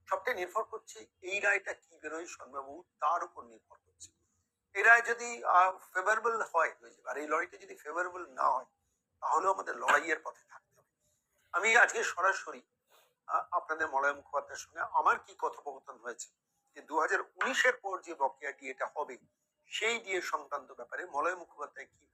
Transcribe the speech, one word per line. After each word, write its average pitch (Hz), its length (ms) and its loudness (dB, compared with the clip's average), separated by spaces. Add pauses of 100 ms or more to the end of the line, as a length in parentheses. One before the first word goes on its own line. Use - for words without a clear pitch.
সবটাই - 280 -2
নির্ভর 180 300 -4
করছে - 420 -16 (160)
এই 190 180 -6
রায়টা 202 320 0
কি - 300 -20
বেরোয় 156 240 -8
সন্ময়বাবু, 139 580 -14 (160)
তার 170 240 2
উপর - 200 -14
নির্ভর 113 320 -20 (100)
করছে। - 240 -20 (640)
এই 196 80 0
রায় 233 200 10
যদি, 240 420 -4
আহ, 175 340 6
ফেভারেবল 214 640 0
হয়, 160 380 0
হয়ে 113 100 -20
যাবে। - 200 -14
আর - 60 -6
এই 151 100 -6
লড়াইটা 170 300 -2
যদি 190 180 -18
ফেভারেবল 180 520 -6
না 131 160 -6
হয়, 135 220 2 (560)
তাহলেও 175 320 2
আমাদের - 240 -4
লড়াইয়ের 147 480 2
পথে - 240 -12
থাকতে - 320 -20
হবে। - 80 -20 (640)
আমি 220 240 4
আজকে 214 280 6
সরাসরি, 185 580 -2 (640)
আহ, 170 240 -2
আপনাদের 160 380 -2
মলয় 143 260 0
মুখোপাধ্যায়ের 143 440 -6
সঙ্গে - 220 -12
আমার - 380 2
কি - 200 -20
কথোপকথন - 600 -8
হয়েছে, 117 300 -12 (460)
যে 143 80 -18
দু 147 180 -2
হাজার 175 200 2
উনিশের 247 520 2 (100)
পর 185 200 -6
যে 170 120 -10
বকেয়া 139 380 -2
ডিএটা - 440 -8
হবে, - 200 -6 (500)
সেই 226 320 -2
ডিএ 190 220 -4
সংক্রান্ত 135 520 -6
ব্যাপারে - 340 -10
মলয় 160 280 0
মুখোপাধ্যায় 143 520 -12
কি - 280 -20